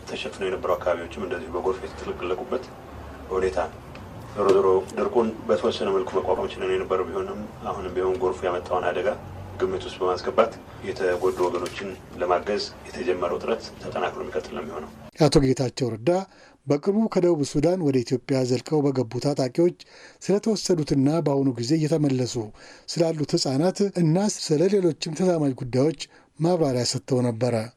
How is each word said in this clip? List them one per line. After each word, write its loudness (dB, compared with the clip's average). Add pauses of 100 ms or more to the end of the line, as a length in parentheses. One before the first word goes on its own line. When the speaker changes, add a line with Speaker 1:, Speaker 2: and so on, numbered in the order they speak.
Speaker 1:
ተሸፍነው -6
የነበሩ -2
አካባቢዎችም -2
እንደዚሁ -6
በጎርፍ -2
የተጥለቀለቁበት -6 (680)
ሁኔታ። 0 (760)
ዞሮ 2
ዞሮ 6 (220)
ድርቁን 2 (160)
በተወሰነ 0
መልኩ 2
መቋቋም 0
ችለን -4
የነበረ 0
ቢሆንም -4 (240)
አሁንም -6
ቢሆን 2
ጎርፉ 0
ያመጣውን -2
አደጋ 0 (500)
ግምት -2
ውስጥ -10
በማስገባት 2 (320)
የተጎዱ 0
ወገኖችን -2 (280)
ለማገዝ 0 (200)
የተጀመረው -2
ጥረት -4 (120)
ተጠናክሮ -6
የሚቀጥል -8
ነው -8
የሚሆነው። -12 (280)
Speaker 2:
አቶ 6
ጌታቸው 2
ረዳ 0 (560)
በቅርቡ 2
ከደቡብ 4
ሱዳን 2
ወደ 2
ኢትዮጵያ 0
ዘልቀው 0
በገቡ 0
ታጣቂዎች 2 (440)
ስለተወሰዱትና 2 (120)
በአሁኑ 4
ጊዜ -4
እየተመለሱ 2 (540)
ስላሉት 0
ህጻናት 2 (180)
እና 4 (180)
ስለ 0
ሌሎችም 2
ተዛማጅ 2
ጉዳዮች 0 (380)
ማብራሪያ 2
ሰጥተው 0
ነበረ። 2 (240)